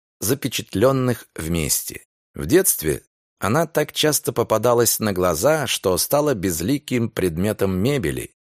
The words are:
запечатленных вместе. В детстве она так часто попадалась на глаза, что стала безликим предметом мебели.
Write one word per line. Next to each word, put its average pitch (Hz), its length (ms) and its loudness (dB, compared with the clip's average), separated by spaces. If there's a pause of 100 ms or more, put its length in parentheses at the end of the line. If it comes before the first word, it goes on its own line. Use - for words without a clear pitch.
(200)
запечатленных 127 1160 0
вместе. 80 680 -4 (300)
В 73 120 -8
детстве 87 580 2 (360)
она 139 280 0
так - 260 -2
часто 143 400 0
попадалась 113 640 2
на 107 140 -2
глаза, 90 520 2
что 92 320 0
стала 147 360 0
безликим 107 760 -2
предметом 92 720 -2
мебели. 92 540 -2 (260)